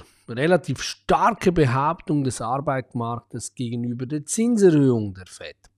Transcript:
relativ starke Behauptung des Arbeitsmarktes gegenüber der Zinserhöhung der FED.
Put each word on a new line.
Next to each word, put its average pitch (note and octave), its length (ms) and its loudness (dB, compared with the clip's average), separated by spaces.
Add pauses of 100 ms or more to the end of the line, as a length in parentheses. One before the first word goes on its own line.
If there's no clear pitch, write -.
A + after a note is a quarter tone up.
(280)
relativ C#3 540 0
starke F#3+ 720 0
Behauptung D3 720 0
des B2+ 160 -4
Arbeitsmarktes A#2+ 1120 -6
gegenüber A#2+ 500 -6
der D3 200 -8
Zinserhöhung D3+ 880 4
der F#2 140 -18
FED. - 280 -16 (220)